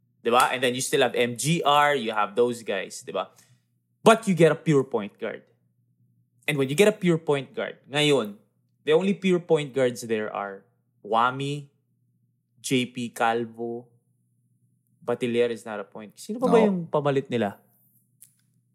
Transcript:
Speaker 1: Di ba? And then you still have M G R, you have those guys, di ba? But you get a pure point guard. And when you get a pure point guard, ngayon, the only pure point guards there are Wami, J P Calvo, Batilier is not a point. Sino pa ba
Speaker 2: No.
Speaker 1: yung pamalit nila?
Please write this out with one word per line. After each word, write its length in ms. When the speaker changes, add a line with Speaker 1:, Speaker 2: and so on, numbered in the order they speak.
Speaker 1:
Di 80
ba? 200
And 100
then 120
you 60
still 240
have 100
M 220
G 280
R, 320
you 160
have 240
those 280
guys, 400
di 80
ba? 160
But 240
you 40
get 200
a 60
pure 260
point 360
guard. 220
And 80
when 120
you 100
get 100
a 80
pure 220
point 340
guard, 240
ngayon, 460
the 120
only 160
pure 300
point 320
guards 320
there 260
are 320
Wami, 640
J 260
P 240
Calvo, 720
Batilier 460
is 160
not 140
a 40
point. 320
Sino 240
pa 80
ba 80
Speaker 2:
No. 160
Speaker 1:
yung 60
pamalit 400
nila? 300